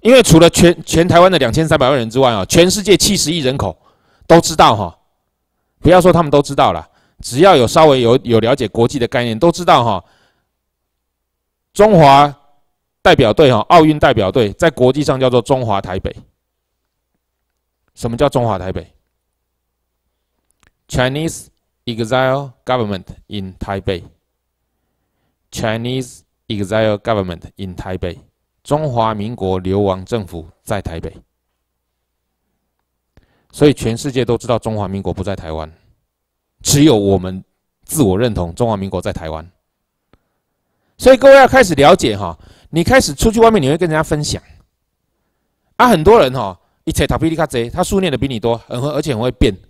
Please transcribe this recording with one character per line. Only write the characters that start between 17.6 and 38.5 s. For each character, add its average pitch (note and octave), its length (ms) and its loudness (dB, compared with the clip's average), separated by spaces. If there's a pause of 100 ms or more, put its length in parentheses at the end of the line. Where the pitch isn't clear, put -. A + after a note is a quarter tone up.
什 A#2 160 -10
么 A#2 60 -8
叫 D3 100 0
中 B2+ 180 -2
华 G2+ 140 -4
台 F#2 100 -10
北？ F2+ 160 -10 (2000)
Chinese C#3 560 -6 (400)
exile B2+ 680 -4 (140)
government G#2 400 -4 (220)
in F#2+ 280 -12
Taipei. G2 480 -8 (1500)
Chinese A#2+ 680 -8 (300)
exile G#2+ 480 -2
government G2 460 -6 (120)
in F#2+ 220 -12
Taipei. F#2 420 -10 (420)
中 D3+ 300 -4
华 A2 220 -2
民 G#2+ 200 -10
国 F#2+ 240 -4
流 F#2 220 -4
亡 F#2+ 240 -2
政 G#2+ 240 -8
府 E2+ 180 -16 (160)
在 G2+ 200 -10
台 E2 180 -12
北。 D#2 160 -14 (2250)
所 - 160 0
以 C#3 60 4
全 A2+ 240 -6
世 C#3+ 140 -8
界 B2 140 -4
都 A#2 120 -4
知 - 80 -12
道 A2+ 140 -4
中 A2 180 -8
华 G2+ 100 -6
民 G2 140 -8
国 F2+ 120 -6
不 F#2 100 -10
在 G2 120 -8
台 E2+ 180 -14
湾， D#2 180 -10 (880)
只 C#3+ 220 0
有 D3 120 4
我 G2 220 0
们 F#2 260 -10 (420)
自 D3+ 180 -2
我 F#2+ 160 0
认 A#2+ 140 -2
同 F2 200 -8